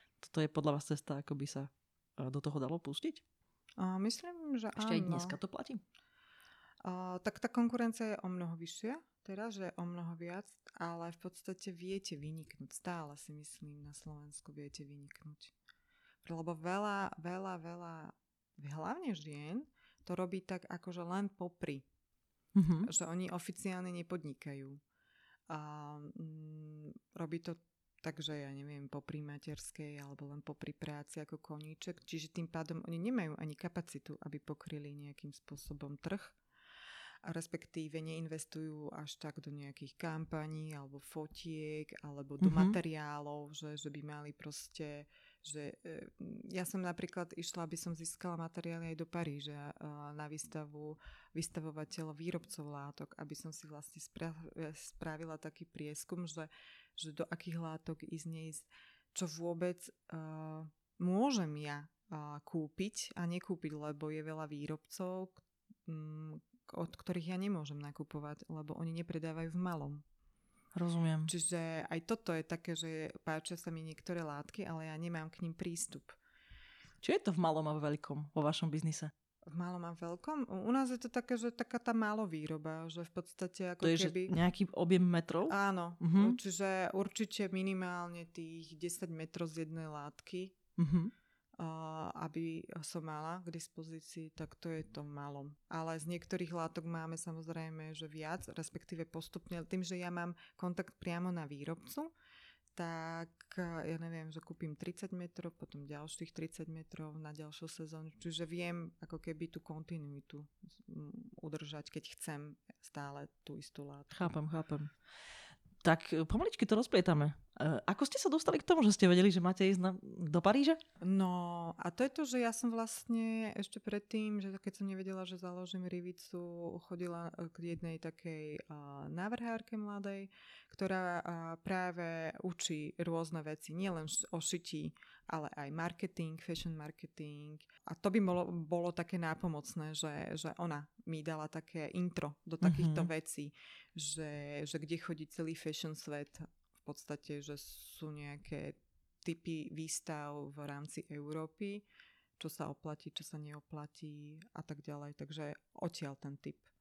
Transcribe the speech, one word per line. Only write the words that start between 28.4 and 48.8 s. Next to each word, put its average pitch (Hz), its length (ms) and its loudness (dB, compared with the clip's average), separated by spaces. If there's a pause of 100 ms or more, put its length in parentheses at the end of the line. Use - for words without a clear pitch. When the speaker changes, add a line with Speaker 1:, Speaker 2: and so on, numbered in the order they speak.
Speaker 2:
neviem, 143 340 -8
popri 151 380 -6
materskej 147 760 -8
alebo 143 300 -10
len 147 160 -10
popri 147 280 -8
práci 147 460 -8
ako 151 220 -8
koníček. 156 640 -10
Čiže 156 260 -6
tým 165 160 -2
pádom 165 380 -4
oni 170 160 -2
nemajú 196 340 2
ani 151 220 -6
kapacitu, 170 640 -6
aby 151 180 -6
pokryli 147 540 -8
nejakým 143 400 -10
spôsobom 143 640 -10
trh. - 240 -2 (1040)
A 165 80 -4
respektíve 160 720 -6
neinvestujú 156 880 -6
až 151 240 -8
tak 151 240 -8
do 139 80 -10
nejakých 143 480 -10
kampaní 156 800 -4
alebo 139 240 -12
fotiek 156 880 -6 (160)
alebo 143 320 -8
do 180 160 10
Speaker 1:
Mhm. 151 60 4
Speaker 2:
materiálov, 151 920 2
že, 151 300 -8
že 151 80 -6
by 143 140 -8
mali 147 280 -8
proste, 147 800 -8 (320)
že, 147 400 -6
e, - 240 -8 (420)
ja 180 220 -2
som 185 160 0
napríklad 175 480 -2
išla, 170 320 -4
aby 165 160 -4
som 170 160 -4
získala 165 400 -4
materiály 165 560 -4